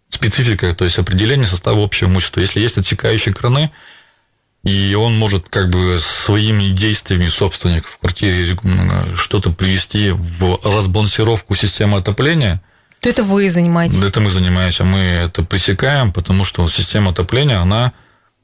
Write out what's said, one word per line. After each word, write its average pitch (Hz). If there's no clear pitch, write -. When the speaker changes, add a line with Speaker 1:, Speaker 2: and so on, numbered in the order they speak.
Speaker 1:
специфика, 104
то 92
есть 87
определение 107
состава 104
общего 95
имущества. 92
Если 95
есть 113
отсекающие 110
краны, 135
и 98
он 113
может, 101
как 92
бы, 90
своими 104
действиями, 95
собственник, -
в -
квартире, 90
м, 90
что-то 92
привести 95
в 87
разбалансировку 104
системы 101
отопления, 113
Speaker 2:
То 247
это 240
вы 196
занимаетесь? 170
Speaker 1:
это 98
мы 104
занимаемся, 90
мы 95
это 87
пресекаем, 101
потому 95
что 87
система 101
отопления, 117
она 110